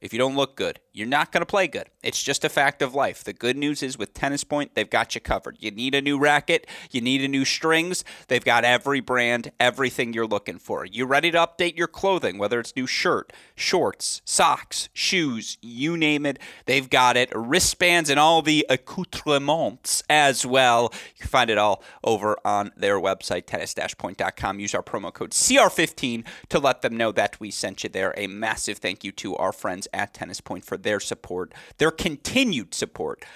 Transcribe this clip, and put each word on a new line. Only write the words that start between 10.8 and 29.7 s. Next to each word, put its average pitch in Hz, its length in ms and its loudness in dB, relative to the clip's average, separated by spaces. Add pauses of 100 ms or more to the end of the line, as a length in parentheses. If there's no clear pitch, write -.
You 110 200 -4
ready 147 260 4
to 165 60 2
update 170 400 0
your 165 100 0
clothing, 165 520 -2
whether 107 200 0
it's - 160 -10
new 127 120 -4
shirt, - 440 -2 (240)
shorts, - 680 -2
socks, - 680 0
shoes, 143 680 -2
you 123 340 -4
name 151 300 2
it, 139 140 -2 (260)
they've 131 240 0
got 127 260 6
it. 123 180 2
Wristbands 165 760 2
and 143 100 4
all 160 220 6
the 151 280 2
accoutrements 143 1400 -2
as 143 360 4
well. 123 460 4 (240)
You - 60 -20
can - 80 -8
find 123 200 4
it 107 80 4
all 104 260 2 (200)
over 107 400 2
on 101 320 0
their 101 240 2
website, 92 460 -2
tennis - 300 -6 (180)
point - 240 -10
dot 95 180 -4
com. 98 240 -6
Use 101 140 -6
our 98 80 -2
promo 98 320 -8
code - 220 -8
C 269 240 4
R 208 100 6
fifteen 123 560 -4 (240)
to - 80 0
let 139 240 0
them 117 160 -4
know 113 140 0
that 101 280 -2
we 107 120 -12
sent - 320 -8
you 107 60 -6
there. 95 280 -2
A 101 80 -4
massive 104 540 -6
thank - 240 -6
you 98 80 -8
to - 240 -8
our 92 160 -2
friends 95 420 -8